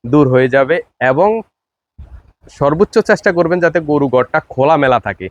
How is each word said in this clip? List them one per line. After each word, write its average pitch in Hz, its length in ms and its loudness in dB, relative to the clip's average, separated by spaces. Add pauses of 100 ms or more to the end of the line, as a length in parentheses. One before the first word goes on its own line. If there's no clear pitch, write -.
দূর 139 260 2
হয়ে 127 200 2
যাবে। 135 260 0 (240)
এবং 135 300 0 (1200)
সর্বোচ্চ 156 480 -2
চেষ্টা 208 320 0
করবেন 170 280 0
যাতে 170 200 0
গরু 147 280 -2
ঘরটা 123 320 -2 (100)
খোলামেলা 135 500 0
থাকে 92 320 -10